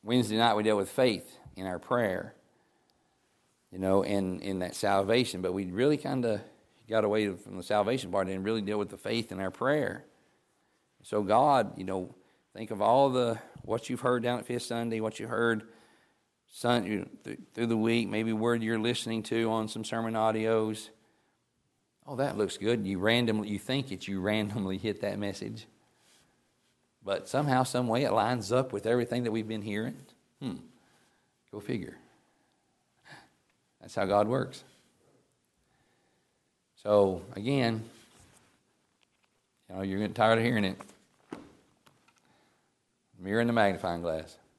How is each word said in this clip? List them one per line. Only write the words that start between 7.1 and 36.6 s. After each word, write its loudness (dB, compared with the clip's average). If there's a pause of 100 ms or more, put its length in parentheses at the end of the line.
from -12
the -10
salvation 0
part 0
and -4
really 0
deal -2
with -4
the -14
faith -4
in -8
our -4
prayer. -2 (1000)
So -2
God, 4
you -10
know, -6 (380)
think -12
of -4
all 6
the, 0 (240)
what -4
you've -4
heard 0
down -2
at -12
Fifth -4
Sunday, -4
what -4
you -8
heard 2 (840)
Sun-, 0
you -2
know, -6 (160)
th-, -12 (140)
through -2
the 2
week, 2
maybe -2
word 0
you're 0
listening -2
to 0
on 0
some -8
sermon -4
audios. 0 (1160)
Oh, -10
that -2
looks 0
good. 0
You -2
randomly, 2
you -4
think -4
that -10
you -4
randomly -2
hit -4
that -4
message. -8 (1400)
But -2
somehow, 2
some 0
way, 2
it 2
lines 2
up 2
with -4
everything 2
that 0
we've -2
been -6
hearing. -4 (440)
Hmm. -6 (960)
Go -12
figure. -8 (1800)
That's -16
how 2
God 4
works. -4 (2250)